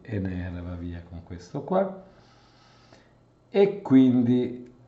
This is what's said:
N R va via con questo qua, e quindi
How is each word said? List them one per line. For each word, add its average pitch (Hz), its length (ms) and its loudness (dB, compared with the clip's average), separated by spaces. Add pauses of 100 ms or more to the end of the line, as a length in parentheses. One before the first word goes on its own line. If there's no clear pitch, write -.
N 98 160 -4
R 90 360 -6
va 87 140 -10
via 87 340 -10
con 85 160 -14
questo - 380 -12
qua, 190 380 -2 (1500)
e - 320 2
quindi 123 920 2 (140)